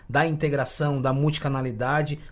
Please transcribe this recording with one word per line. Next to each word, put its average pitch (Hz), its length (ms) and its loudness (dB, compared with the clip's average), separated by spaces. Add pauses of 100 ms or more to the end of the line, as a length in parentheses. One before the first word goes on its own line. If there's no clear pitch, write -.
da 139 160 4
integração, 147 800 0
da 131 100 2
multicanalidade, 139 1080 0 (120)